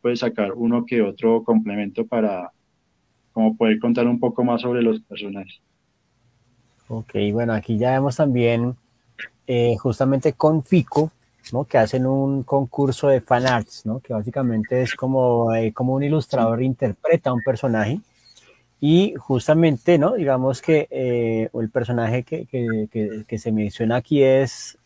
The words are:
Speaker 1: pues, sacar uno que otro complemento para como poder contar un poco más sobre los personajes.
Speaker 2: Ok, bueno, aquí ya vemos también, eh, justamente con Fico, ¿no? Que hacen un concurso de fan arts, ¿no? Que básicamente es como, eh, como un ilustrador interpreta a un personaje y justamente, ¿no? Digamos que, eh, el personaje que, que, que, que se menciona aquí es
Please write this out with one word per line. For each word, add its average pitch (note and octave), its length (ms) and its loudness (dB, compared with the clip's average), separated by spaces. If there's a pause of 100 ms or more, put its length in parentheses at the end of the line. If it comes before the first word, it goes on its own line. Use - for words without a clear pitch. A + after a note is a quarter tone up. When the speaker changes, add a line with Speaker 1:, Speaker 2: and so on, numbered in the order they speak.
Speaker 1:
pues, A#2+ 200 -2
sacar A2 320 -2
uno A#2 340 0
que A#2 160 0
otro A2+ 400 0
complemento G#2+ 640 -2
para G2+ 440 -4 (840)
como A2 240 0
poder A2 240 2
contar A#2+ 260 0
un A#2+ 140 0
poco B2 240 -2
más A#2+ 180 0
sobre B2 200 -2
los A2 180 0
personajes. G2 600 -14 (1300)
Speaker 2:
Ok, A2+ 260 -10 (180)
bueno, A#2 200 0
aquí G#2+ 260 -2
ya B2 140 2
vemos C3+ 240 0
también, B2 600 2 (680)
eh, A#2+ 320 2
justamente C3+ 560 0
con D#3 280 2
Fico, D#3 480 0 (420)
¿no? B2+ 120 -2
Que - 140 0
hacen B2+ 280 2
un C3+ 360 0
concurso C#3 680 -2
de C3+ 120 4
fan B2 260 0
arts, A#2+ 380 -2
¿no? A2+ 160 -6
Que - 140 -10
básicamente A#2 680 -2
es B2 120 -2
como, B2 600 2
eh, A2+ 180 0
como B2+ 220 -2
un C3+ 80 0
ilustrador B2+ 600 0
interpreta C3 680 -2
a B2+ 40 0
un A#2 80 -2
personaje A#2+ 580 0 (800)
y E3+ 380 4
justamente, D3+ 800 2
¿no? E3+ 160 2
Digamos C3+ 480 0
que, D#3 280 2
eh, A#2+ 640 -2
el A#2 180 -4
personaje A#2+ 520 -2
que, - 240 -8
que, A2+ 440 -4
que, G#2+ 360 -6
que A2 120 -6
se A2 140 -4
menciona A2 440 -2
aquí C#3 260 2
es C3+ 640 0